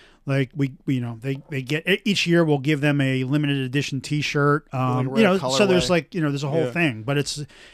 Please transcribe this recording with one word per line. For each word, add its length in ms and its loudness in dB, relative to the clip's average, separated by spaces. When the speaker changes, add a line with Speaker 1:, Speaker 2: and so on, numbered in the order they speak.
Speaker 1:
like, 260 0
we, 200 -2
we, 100 -2
you 60 -2
know, 180 -8
they, 300 -8
they 140 -6
get, 260 -4
e-, 160 0
each 220 0
year 180 4
we'll 140 2
give 220 0
them 200 2
a 220 0
limited 340 0
edition 420 -4
T-shirt. 720 0
Speaker 2:
Like, 80 -4
Speaker 1:
Um, 300 0
Speaker 2:
rare 80 -4
Speaker 1:
you 60 8
know, 140 4
so 160 2
there's 220 2
Speaker 2:
colorway. 20 0
Speaker 1:
like, 240 0
you 80 -2
know, 80 2
there's 140 -2
a 60 -4
whole 160 0
Speaker 2:
Yeah. 60 -4
Speaker 1:
thing, 300 -2
but 160 -2
it's, 260 -4